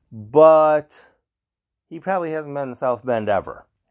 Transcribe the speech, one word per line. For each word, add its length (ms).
but 960
he 120
probably 320
hasn't 240
been 140
in 60
South 300
Bend 240
ever. 380